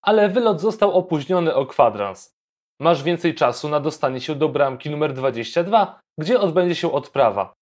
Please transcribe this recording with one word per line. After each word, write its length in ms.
ale 260
wylot 320
został 320
opóźniony 600
o 120
kwadrans. 680
Masz 220
więcej 320
czasu 340
na 120
dostanie 400
się 140
do 140
bramki 420
numer 220
dwadzieścia 520
dwa, 360
gdzie 220
odbędzie 340
się 180
odprawa. 680